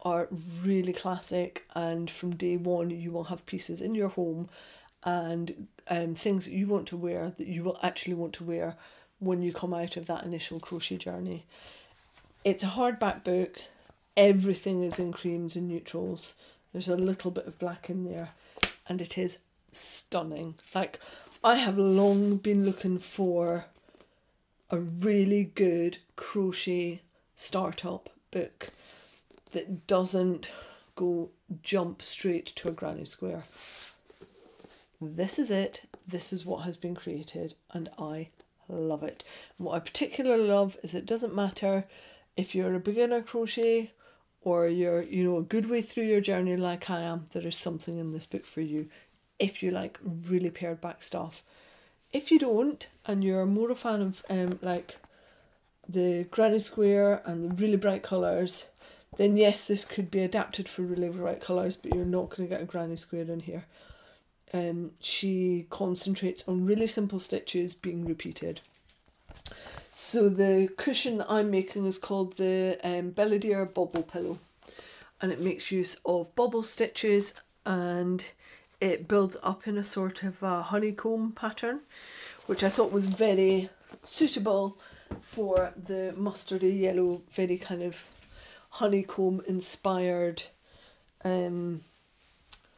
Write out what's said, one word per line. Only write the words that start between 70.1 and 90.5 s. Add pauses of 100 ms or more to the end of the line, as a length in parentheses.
the
cushion
that
I'm
making
is
called
the,
um,
Belladere
Bobble
Pillow, (840)
and
it
makes
use
of
bobble
stitches, (320)
and (560)
it
builds
up
in
a
sort
of
a
honeycomb
pattern, (640)
which
I
thought
was
very (340)
suitable (420)
for
the
mustardy
yellow, (100)
very
kind
of (760)
honeycomb
inspired, (800)